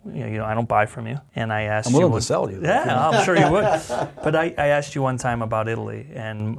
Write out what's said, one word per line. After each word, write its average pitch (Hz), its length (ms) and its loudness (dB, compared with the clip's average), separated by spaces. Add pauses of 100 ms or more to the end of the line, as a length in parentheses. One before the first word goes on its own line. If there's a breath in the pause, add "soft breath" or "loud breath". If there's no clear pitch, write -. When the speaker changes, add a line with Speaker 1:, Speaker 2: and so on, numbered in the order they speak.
Speaker 1:
You 208 60 -12
know, 127 160 -6
you 107 100 -4
know, 107 80 -4
I 107 80 -2
don't 117 140 0
buy 107 180 4
from 113 220 -8
you. 139 120 -6 (140)
And 113 180 -2
I 107 120 0
asked 107 240 -2
Speaker 2:
I'm 120 60 4
willing 156 100 6
Speaker 1:
you 175 60 6
Speaker 2:
to 117 40 2
Speaker 1:
one 107 80 0
Speaker 2:
sell - 240 0
to 101 80 -6
you. 95 80 -10
Speaker 1:
Yeah, 156 480 2
I'm 208 160 4
sure 175 100 2
you - 160 6
would. 208 120 4
Speaker 2:
<laughs> 165 600 -2
Speaker 1:
But 156 120 2
I, 165 240 0
I 147 80 2
asked 147 260 0
you 143 80 -2
one 131 160 0
time 120 240 -2
about 110 260 -2
Italy, 110 460 -6
and 110 460 -6